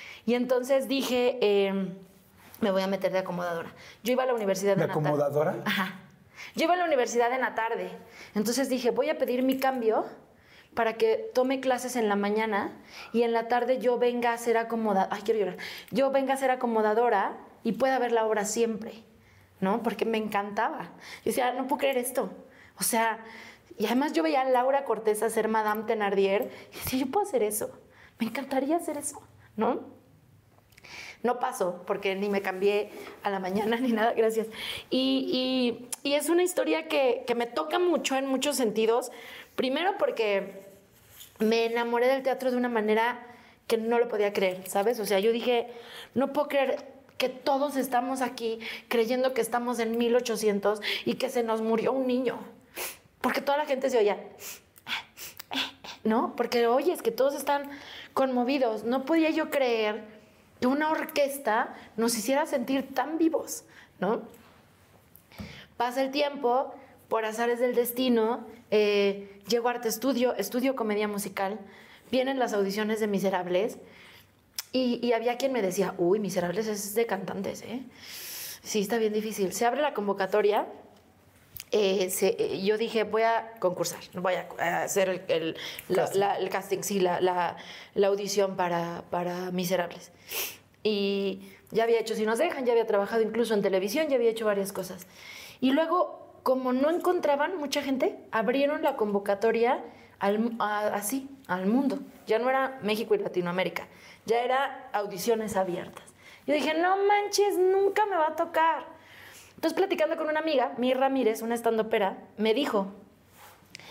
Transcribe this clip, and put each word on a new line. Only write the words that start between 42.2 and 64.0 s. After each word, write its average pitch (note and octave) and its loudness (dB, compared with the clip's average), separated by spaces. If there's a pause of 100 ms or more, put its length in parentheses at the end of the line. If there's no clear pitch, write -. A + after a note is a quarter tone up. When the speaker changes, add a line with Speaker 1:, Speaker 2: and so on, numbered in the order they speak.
Speaker 1:
teatro B3+ 0
de B3 0
una B3 0
manera A3+ 0 (420)
que A3+ 2
no A3+ 0
lo B3 4
podía G#3 0
creer, F#3 -2
¿sabes? A3+ 2
O G3+ -2
sea, F#3+ 2
yo A3+ 4
dije, A#3 0 (460)
"No C#4 0
puedo D4 0
creer C#4 0 (320)
que B3+ 0
todos C#4 0
estamos C4 0
aquí A#3 -4 (280)
creyendo B3+ 2
que A#3 0
estamos A#3+ -2
en A3+ 0
mil A#3 4
ochocientos G#3 2 (220)
y A#3 0
que B3+ -4
se B3 0
nos A3 0
murió A3+ 2
un C4 0
niño". B3 0 (800)
Porque B3+ 0
toda C#4 2
la D4+ 0
gente C4+ 0
se A#3+ 4
oía, G3+ 4 (1800)
¿no? A3 0
Porque, A#3 2
oye, C#4 4
es - -6
que A4+ 0
todos C#4+ 2
están C#4+ -2 (440)
conmovidos. B3 2
No C4 0
podía D#4+ 4
yo D#4 0
creer A3+ 0 (580)
que B3 2
una D4+ 2
orquesta C#4 0 (220)
nos A3+ 0
hiciera C4+ 0
sentir C4+ -2
tan D4 -2
vivos, - 0 (360)
¿no? A3 0 (1500)